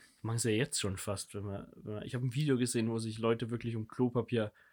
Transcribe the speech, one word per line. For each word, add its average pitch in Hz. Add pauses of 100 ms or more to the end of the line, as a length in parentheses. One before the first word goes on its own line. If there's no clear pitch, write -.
(220)
machen 113
sie 117
ja 107
jetzt -
schon 95
fast, -
wenn 101
man, 101
wenn -
man, 104
ich -
hab 120
ein 127
Video 139
gesehen, 117
wo 113
sich 110
Leute 113
wirklich 117
um 107
Klopapier 120 (180)